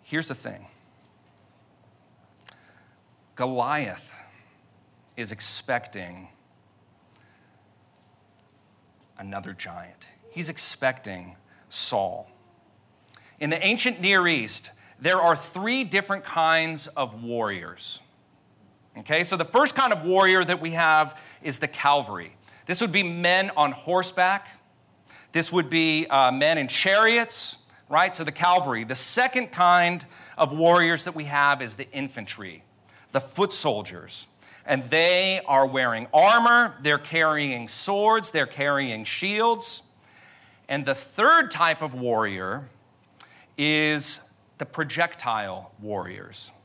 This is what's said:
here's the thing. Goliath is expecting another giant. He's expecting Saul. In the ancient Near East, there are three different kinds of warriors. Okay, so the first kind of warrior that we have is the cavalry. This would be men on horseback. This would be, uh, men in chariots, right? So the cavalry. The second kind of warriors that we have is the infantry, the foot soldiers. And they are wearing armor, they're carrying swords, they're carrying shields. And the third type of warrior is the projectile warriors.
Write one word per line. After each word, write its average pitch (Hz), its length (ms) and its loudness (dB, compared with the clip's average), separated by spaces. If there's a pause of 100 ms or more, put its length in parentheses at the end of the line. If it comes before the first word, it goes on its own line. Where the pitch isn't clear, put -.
here's 156 280 -6
the 131 60 -8
thing. 104 320 -16 (2750)
Goliath 127 760 -4 (1040)
is 113 140 -8
expecting 92 960 -6 (3000)
another 95 360 -12
giant. 87 540 -16 (220)
He's 170 200 -8
expecting 98 880 -6 (320)
Saul. - 600 -4 (1080)
In 147 100 -4
the 165 160 -2
ancient 220 340 0
Near 190 280 2
East, 123 420 -4 (300)
there 180 200 2
are 170 160 6
three 226 480 -4
different 196 400 -4
kinds 160 640 0
of 120 360 -8
warriors. 101 760 -6 (1000)
Okay, 156 240 0
so 190 120 0
the 165 100 -2
first 262 280 4
kind 262 180 2
of 165 140 -2
warrior 185 380 6
that 180 180 0
we 165 100 -6
have 156 480 2 (220)
is 139 160 -4
the 143 100 -2
cavalry. 107 680 -2 (320)
This 180 120 0
would 226 120 0
be 196 100 0
men 175 560 0
on 151 140 2
horseback. 180 880 -2 (720)
This 160 200 -2
would 170 180 0
be, 160 380 2
uh, 135 240 4
men 151 280 2
in 131 80 -4
chariots, 220 880 2 (320)
right? 180 260 2
So 165 80 -2
the 156 80 -4
cavalry. 170 520 2
The 117 120 -6
second 247 560 2
kind 175 540 4 (320)
of 143 160 0
warriors 165 520 4
that 175 100 -10
we 151 100 -8
have 143 360 2
is 110 140 -8
the - 160 -12
infantry, 110 720 -12 (480)
the 139 80 0
foot 196 320 -2
soldiers. 104 760 -4 (380)
And 131 180 -2
they 180 600 2
are 135 220 4
wearing 123 460 -2
armor, 233 680 6
they're 147 160 2
carrying 147 680 -2
swords, 208 640 2
they're 147 140 0
carrying 139 580 -2
shields. 220 800 -2 (840)
And 143 160 -4
the 180 100 0
third 277 560 2
type 165 300 0
of 147 120 -8
warrior 110 760 -4 (880)
is 151 640 0 (360)
the 147 80 -8
projectile 117 1120 -6
warriors. 95 720 -12 (120)